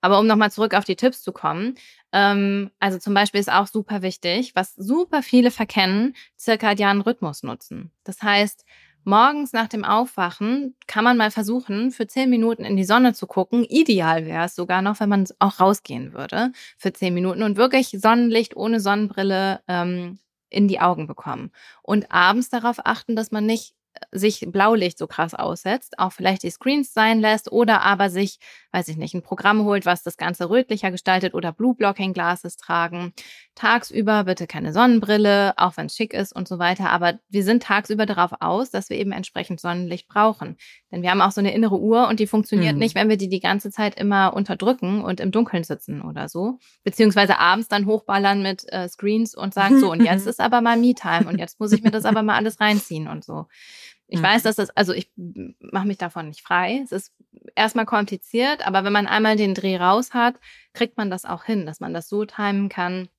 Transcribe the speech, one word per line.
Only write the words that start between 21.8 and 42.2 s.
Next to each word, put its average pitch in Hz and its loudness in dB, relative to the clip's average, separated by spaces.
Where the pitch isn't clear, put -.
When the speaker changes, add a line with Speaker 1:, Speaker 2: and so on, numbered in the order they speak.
Speaker 1:
Und 208 -2
abends 196 2
darauf 233 -2
achten, 226 -4
dass 214 -4
man 214 -2
nicht 226 -2
sich 208 -2
Blaulicht 196 2
so 156 -8
krass 165 -4
aussetzt, - -6
auch 190 0
vielleicht 190 -2
die 175 -4
Screens 277 -2
sein 220 4
lässt 214 0
oder 220 4
aber 196 2
sich, 190 -4
weiß 180 -4
ich 160 -10
nicht, 147 -8
ein 180 -6
Programm 208 0
holt, 202 0
was 180 0
das - -10
Ganze 175 -6
rötlicher 214 0
gestaltet 185 0
oder 170 -4
Blue 240 0
Blocking 196 -2
Glasses 175 -4
tragen. 170 -4
Tagsüber 214 0
bitte 185 -4
keine 156 -8
Sonnenbrille, 208 4
auch 175 2
wenn's 151 -8
schick - -6
ist - -6
und 185 -8
so 180 -8
weiter. 180 0
Aber 175 0
wir 202 -2
sind 233 2
tagsüber 208 -2
darauf 180 0
aus, 190 -2
dass - -6
wir - -6
eben 196 -4
entsprechend 185 -8
Sonnenlicht 175 -6
brauchen. 208 -2
Denn 175 -8
wir 180 0
haben 190 2
auch 196 4
so 202 -4
eine 196 2
innere 214 2
Uhr 226 4
und 220 0
die 214 0